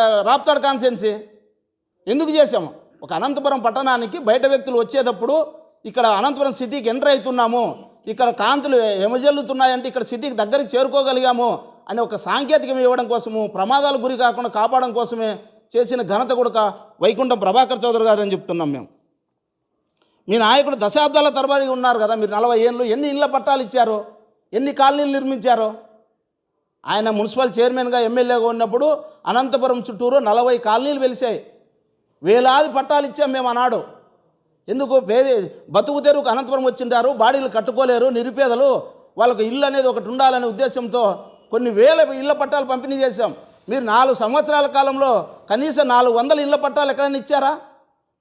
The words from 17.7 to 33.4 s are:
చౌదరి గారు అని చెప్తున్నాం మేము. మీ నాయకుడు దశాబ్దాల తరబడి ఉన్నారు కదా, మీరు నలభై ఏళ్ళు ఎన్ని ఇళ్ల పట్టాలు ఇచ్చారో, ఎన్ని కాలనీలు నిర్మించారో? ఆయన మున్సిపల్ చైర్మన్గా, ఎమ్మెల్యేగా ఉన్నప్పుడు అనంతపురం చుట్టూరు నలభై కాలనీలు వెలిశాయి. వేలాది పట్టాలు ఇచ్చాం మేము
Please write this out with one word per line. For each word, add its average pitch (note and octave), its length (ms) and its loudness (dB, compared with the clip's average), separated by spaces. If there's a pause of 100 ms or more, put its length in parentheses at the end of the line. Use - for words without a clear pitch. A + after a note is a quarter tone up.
చౌదరి A3+ 200 2
గారు G#3 180 4
అని G3 100 -4
చెప్తున్నాం E3+ 400 -4
మేము. B2+ 160 -10 (1400)
మీ A3 100 2
నాయకుడు C4 400 4
దశాబ్దాల D4 500 2
తరబడి C4+ 400 0
ఉన్నారు B3 300 0
కదా, G#3+ 160 0
మీరు G#3+ 160 -2
నలభై A3+ 300 0
ఏళ్ళు A#3+ 240 0
ఎన్ని C4 240 -2
ఇళ్ల C#4+ 180 -2
పట్టాలు C4+ 360 -2
ఇచ్చారో, A3 420 -2 (480)
ఎన్ని C4+ 200 -2
కాలనీలు C#4 400 2
నిర్మించారో? B3 640 0 (1120)
ఆయన G#3+ 240 0
మున్సిపల్ A3 480 -2
చైర్మన్గా, B3 420 0
ఎమ్మెల్యేగా A#3+ 460 2
ఉన్నప్పుడు A#3 560 0 (240)
అనంతపురం B3 520 0
చుట్టూరు A#3+ 400 0
నలభై A#3+ 400 2
కాలనీలు B3 420 0
వెలిశాయి. A#3+ 460 -2 (760)
వేలాది B3+ 500 4
పట్టాలు C#4 340 0
ఇచ్చాం C#4 260 -2
మేము C4 160 -4